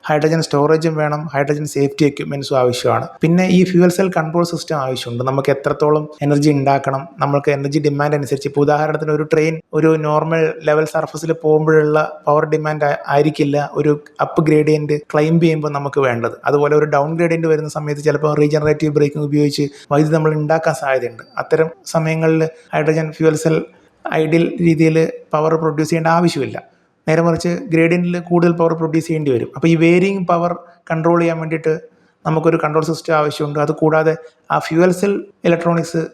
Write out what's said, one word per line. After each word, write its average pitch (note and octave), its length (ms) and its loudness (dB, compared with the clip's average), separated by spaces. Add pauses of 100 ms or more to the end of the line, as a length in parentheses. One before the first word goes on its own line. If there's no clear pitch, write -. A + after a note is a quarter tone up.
ഹൈഡ്രജൻ D#3 380 0
സ്റ്റോറേജും D#3 560 0
വേണം, D3+ 200 -4 (120)
ഹൈഡ്രജൻ D3 320 -2 (100)
സേഫ്റ്റി C#3 340 0
എക്യുപ്മെന്റ്സും C#3+ 520 -6
ആവശ്യമാണ്. B2 440 0 (180)
പിന്നെ F3 220 2 (120)
ഈ - 20 6 (100)
ഫ്യുവൽ F3 280 4
സെൽ F#3+ 200 0
കൺട്രോൾ E3 340 -2
സിസ്റ്റം - 340 -6
ആവശ്യമുണ്ട്. B2 440 -6
നമുക്ക് C3+ 260 2
എത്രത്തോളം D3+ 480 0 (220)
എനർജി D3 320 4
ഉണ്ടാക്കണം, C3+ 460 0 (200)
നമ്മൾക്ക് C#3+ 320 0
എനർജി C#3 320 -2
ഡിമാൻഡ് D3 320 0
അനുസരിച്ച്, C#3 320 -4
ഇപ്പോൾ D3 140 0
ഉദാഹരണത്തിന് D3+ 520 0
ഒരു D3+ 160 -4
ട്രെയിൻ D#3 220 2 (240)
ഒരു D#3+ 100 4 (180)
നോർമൽ D#3 360 0 (240)
ലെവൽ D3+ 180 2 (100)
സർഫസിൽ D#3+ 380 -4 (100)
പോകുമ്പോഴുള്ള D#3 540 4 (300)
പവർ D3+ 260 2
ഡിമാൻഡ് D3+ 360 -2
ആ-, C#3+ 100 -2 (160)
ആയിരിക്കില്ല D3 420 2 (220)
ഒരു D3 120 2 (340)
അപ്പ് - 220 -2
ഗ്രേഡിയന്റ് D3+ 500 2 (160)
ക്ലൈംബ് D#3+ 320 2
ചെയ്യുമ്പോൾ D#3 340 0
നമുക്ക് C#3+ 280 -4
വേണ്ടത്. A#2 380 -2
അതുപോലെ D3 340 2
ഒരു D3+ 160 0
ഡൗൺ C#3+ 220 0
ഗ്രേഡിയന്റ് E3 360 0
വരുന്ന D3+ 240 -4
സമയത്ത് D3 300 -6
ചിലപ്പോൾ D3 340 0
റീജനറേറ്റീവ് D3+ 560 0
ബ്രേക്കിംഗ് D3 320 0
ഉപയോഗിച്ച് D3 360 0 (260)
വൈദ്യുതി D3+ 260 2
നമ്മൾ D#3 240 2
ഉണ്ടാക്കാൻ D#3+ 420 0
സാധ്യതയുണ്ട്. A#2+ 420 -4 (160)
അത്തരം D#3 280 0 (240)
സമയങ്ങളിൽ D#3+ 500 0 (320)
ഹൈഡ്രജൻ D#3 420 0
ഫ്യുവൽ D#3+ 260 2
സെൽ D#3+ 140 2 (680)
ഐഡിയൽ E3 220 2 (200)
രീതിയിൽ D#3+ 320 4 (380)
പവർ D#3 260 2
പ്രൊഡ്യൂസ് D#3 300 -2
ചെയ്യേണ്ട E3 260 0
ആവശ്യമില്ല. C#3 400 -2 (500)
നേരെ D#3+ 180 2
മറിച്ച് E3+ 260 0 (220)
ഗ്രേഡിയന്റിൽ F3 420 2 (140)
കൂടുതൽ F3 300 4
പവർ E3 200 2
പ്രൊഡ്യൂസ് D#3+ 280 -2
ചെയ്യേണ്ടി D#3 280 -2
വരും. A#2 200 -4
അപ്പോൾ E3 180 0
ഈ - 100 4
വേരിയിങ് F#3 480 2
പവർ F3 200 0 (380)
കൺട്രോൾ E3 320 0
ചെയ്യാൻ E3 200 -2
വേണ്ടിയിട്ട് D#3+ 320 -4 (540)
നമുക്കൊരു D#3 360 2
കൺട്രോൾ D#3 260 0
സിസ്റ്റം D#3+ 300 -4
ആവശ്യമുണ്ട്. D3+ 460 -4
അതുകൂടാതെ D#3 480 0 (400)
ആ D3 40 0 (100)
ഫ്യുവൽ F3 320 2
സെൽ G3+ 140 0 (340)
ഇലക്ട്രോണിക്സ് E3+ 540 0 (120)